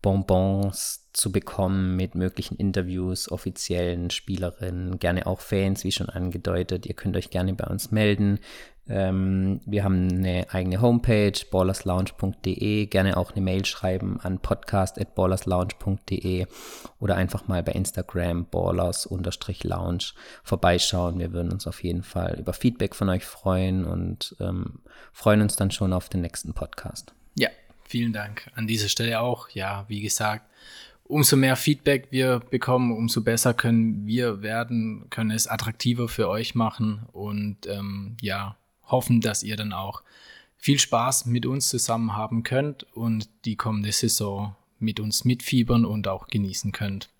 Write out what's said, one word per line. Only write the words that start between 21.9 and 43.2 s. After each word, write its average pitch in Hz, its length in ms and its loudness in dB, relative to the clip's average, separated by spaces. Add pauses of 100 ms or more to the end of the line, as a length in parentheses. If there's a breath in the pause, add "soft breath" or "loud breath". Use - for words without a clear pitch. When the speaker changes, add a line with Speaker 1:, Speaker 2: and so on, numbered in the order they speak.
Speaker 1:
Fall 85 380 -4
über 90 120 -4
Feedback 117 440 0
von 98 120 0
euch 92 160 0
freuen 92 600 0
und, 90 560 -4
ähm, 92 400 -4 (320 loud breath)
freuen 107 300 4
uns 104 120 2
dann 98 160 0
schon 92 220 0
auf 90 160 -2
den 92 140 -2
nächsten - 300 -8
Podcast. - 600 -10 (220)
Speaker 2:
Ja, - 140 0 (340)
vielen 117 280 -2
Dank 104 440 -8
an 113 100 -4
dieser 107 220 0
Stelle 113 320 0
auch. 120 300 -2
Ja, 101 360 -6
wie 104 140 -6
gesagt, 107 500 -2 (540 loud breath)
umso 143 320 4
mehr 131 180 6
Feedback 139 560 2
wir 127 300 4
bekommen, 127 500 2
umso 113 320 2
besser 117 320 4
können 113 520 4
wir 113 360 0
werden, 113 680 -4
können 110 220 -2
es 110 160 0
attraktiver 117 640 -2
für 104 200 0
euch 110 280 -2
machen 107 560 0
und, 104 560 -6
ähm, 101 520 -6
ja, 98 360 -4 (360)
hoffen, 123 280 4
dass 107 220 -2
ihr 104 140 -6
dann 104 160 -6
auch 98 300 -8 (540 loud breath)
viel 143 220 4
Spaß 123 480 2
mit 120 200 2
uns 131 220 0
zusammen 113 460 0
haben 113 300 -2
könnt 139 400 0 (100)
und 113 340 0 (160)